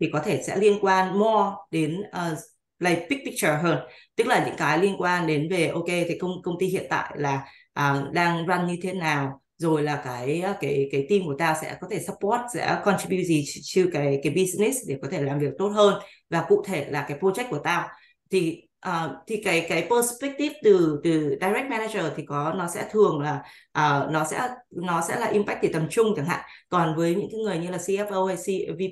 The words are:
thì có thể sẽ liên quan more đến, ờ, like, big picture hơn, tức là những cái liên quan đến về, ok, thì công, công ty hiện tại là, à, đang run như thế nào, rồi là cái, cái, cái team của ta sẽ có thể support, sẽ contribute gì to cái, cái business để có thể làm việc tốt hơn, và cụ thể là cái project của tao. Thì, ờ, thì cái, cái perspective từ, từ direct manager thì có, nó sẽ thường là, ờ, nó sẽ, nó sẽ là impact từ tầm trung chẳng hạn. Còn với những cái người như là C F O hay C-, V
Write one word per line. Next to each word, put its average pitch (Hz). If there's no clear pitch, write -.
thì 160
có -
thể 190
sẽ -
liên 202
quan 190
more 208
đến, 160
ờ, 170
like, 170
big 277
picture 165
hơn, 165
tức 233
là 190
những 120
cái 156
liên 196
quan 175
đến 156
về, 170
ok, 170
thì 170
công, 180
công 175
ty 185
hiện 185
tại -
là, 139
à, 139
đang 170
run 175
như 175
thế 185
nào, 143
rồi 156
là 147
cái, 131
cái, 139
cái 139
team 202
của 139
ta 160
sẽ -
có -
thể 196
support, 202
sẽ 170
contribute 185
gì 156
to 185
cái, 143
cái 147
business 190
để 139
có 139
thể 170
làm 143
việc 143
tốt 196
hơn, 208
và 165
cụ 202
thể 156
là 139
cái 143
project 190
của 147
tao. 170
Thì, 170
ờ, 165
thì 226
cái, 165
cái 170
perspective 277
từ, 175
từ 151
direct 240
manager 220
thì 151
có, 147
nó 175
sẽ -
thường 180
là, 143
ờ, 143
nó 156
sẽ, 247
nó 180
sẽ -
là 226
impact 208
từ 160
tầm 156
trung 220
chẳng 139
hạn. 135
Còn 165
với 170
những 202
cái 220
người 196
như 175
là 180
C 175
F 202
O 190
hay 185
C-, 185
V 160